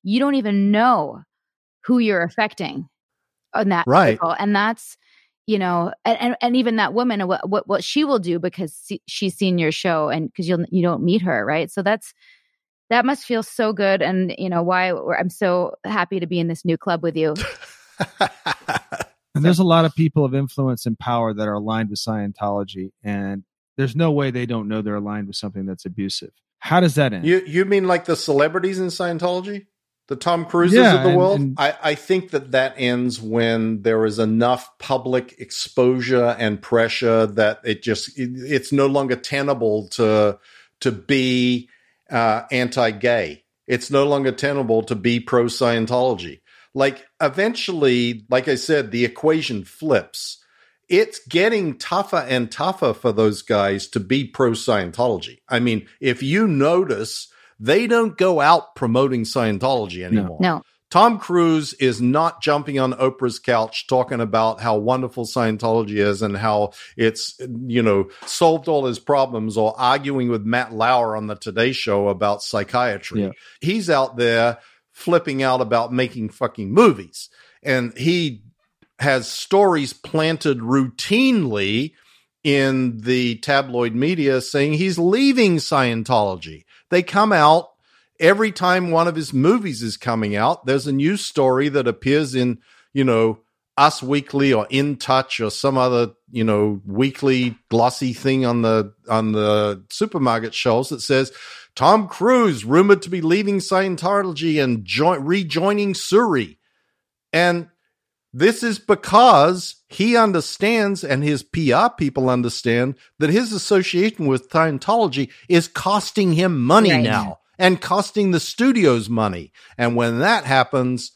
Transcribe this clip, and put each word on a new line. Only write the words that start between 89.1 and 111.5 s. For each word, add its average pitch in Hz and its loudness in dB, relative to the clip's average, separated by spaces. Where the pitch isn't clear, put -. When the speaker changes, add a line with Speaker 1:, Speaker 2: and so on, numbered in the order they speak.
Speaker 2:
his 156 -6
movies 151 0
is 110 -6
coming 110 -2
out. 127 0
There's 135 -2
a 139 -4
news 160 -2
story 135 0
that 135 0
appears 131 0
in, 123 0
you 139 0
know, 113 2
Us 139 4
Weekly 139 0
or 107 0
In 139 -2
Touch - -2
or 110 -2
some 139 -2
other, 123 0
you 117 -2
know, 107 0
weekly 127 0
glossy 123 0
thing 131 0
on 120 0
the, 110 2
on 110 0
the 107 0
supermarket 120 -2
shelves 123 0
that 127 -8
says, 131 0
"Tom 190 4
Cruise 196 0
rumored 185 6
to 170 -14
be 180 -4
leaving 196 0
Scientology 180 -2
and 117 -2
join, 147 0
rejoining 190 -2
Suri." 170 0
And 170 0
this 208 2
is 226 -2
because 190 4
he 233 0
understands, 202 0
and 139 -2
his 147 -2
P 147 0